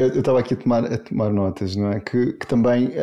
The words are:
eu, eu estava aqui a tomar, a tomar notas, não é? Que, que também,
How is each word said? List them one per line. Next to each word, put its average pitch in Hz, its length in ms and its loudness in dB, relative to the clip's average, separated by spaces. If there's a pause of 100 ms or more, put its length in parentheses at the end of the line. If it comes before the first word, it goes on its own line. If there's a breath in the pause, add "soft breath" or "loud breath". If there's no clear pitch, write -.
eu, 131 60 4
eu 131 100 0
estava 127 220 2
aqui 123 140 -2
a - 20 0
tomar, 120 360 0
a 113 60 -2
tomar 107 340 -2
notas, 95 440 -2
não 101 140 0
é? 95 100 -4
Que, 120 340 -2
que - 120 -12
também, 123 460 2 (100)